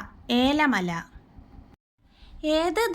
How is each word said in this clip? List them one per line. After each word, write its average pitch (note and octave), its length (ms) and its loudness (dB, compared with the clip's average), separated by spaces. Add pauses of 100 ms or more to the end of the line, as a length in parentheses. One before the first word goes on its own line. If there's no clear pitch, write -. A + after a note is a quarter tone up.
(420)
ഏലമല. C4 500 2 (1700)
ഏത് F4 260 0 (120)